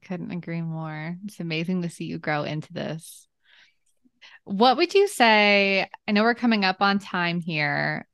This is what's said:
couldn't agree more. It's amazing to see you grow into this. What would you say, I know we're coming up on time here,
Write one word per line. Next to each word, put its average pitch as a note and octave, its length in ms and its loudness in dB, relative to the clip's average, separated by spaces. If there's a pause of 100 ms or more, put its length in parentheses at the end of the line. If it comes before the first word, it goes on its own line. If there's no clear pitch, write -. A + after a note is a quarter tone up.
couldn't F3+ 240 -10
agree E3 320 -8
more. D#3+ 600 -10
It's - 160 -14
amazing E3+ 420 -4
to E3+ 80 -6
see - 140 -12
you D#3+ 140 -8
grow D3+ 260 -4
into D3+ 280 -8
this. - 540 -12 (1200)
What A#3+ 320 2
would F4 180 0
you G4 140 6
say, G3+ 800 4 (180)
I G#3 60 -2
know G#3 100 4
we're A#3 120 4
coming A3+ 300 2
up F#3+ 160 0
on G3+ 200 2
time F3 400 -4
here, D3+ 720 -4